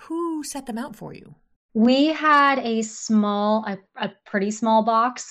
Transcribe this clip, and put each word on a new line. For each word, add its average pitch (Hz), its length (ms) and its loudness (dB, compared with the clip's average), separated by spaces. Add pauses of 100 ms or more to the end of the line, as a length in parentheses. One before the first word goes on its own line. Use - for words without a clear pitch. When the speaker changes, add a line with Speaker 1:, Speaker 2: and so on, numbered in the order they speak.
Speaker 1:
who 330 420 -8
set 277 240 -12
them 226 120 -10
out 277 180 -12
for 151 160 -16
you? - 220 -20 (400)
Speaker 2:
We 254 320 4
had 294 540 4
a 226 220 -2
small, 214 840 0
a, 196 120 -6 (180)
a - 140 -6 (140)
pretty 202 260 -2
small 220 320 2
box 233 480 -2